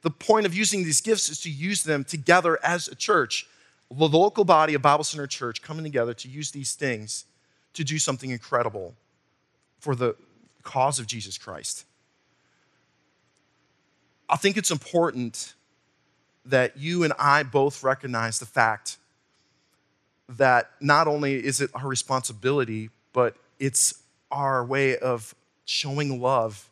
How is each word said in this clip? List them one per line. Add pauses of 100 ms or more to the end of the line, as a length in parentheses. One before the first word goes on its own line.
The
point
of
using
these
gifts
is
to
use
them
together
as
a
church, (440)
the
local
body
of
Bible
Center
Church
coming
together
to
use
these
things (480)
to
do
something
incredible (880)
for
the (480)
cause
of
Jesus
Christ. (2500)
I
think
it's
important (880)
that
you
and
I
both
recognize
the
fact (1300)
that (100)
not
only
is
it
our
responsibility, (240)
but (220)
it's (360)
our
way
of (300)
showing
love.